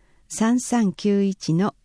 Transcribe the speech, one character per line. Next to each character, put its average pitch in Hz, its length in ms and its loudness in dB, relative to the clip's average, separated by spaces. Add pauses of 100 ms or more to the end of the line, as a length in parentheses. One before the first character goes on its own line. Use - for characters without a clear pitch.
(280)
三 233 320 0
三 233 320 0
九 202 320 0
一 190 300 -2
の 185 200 0 (120)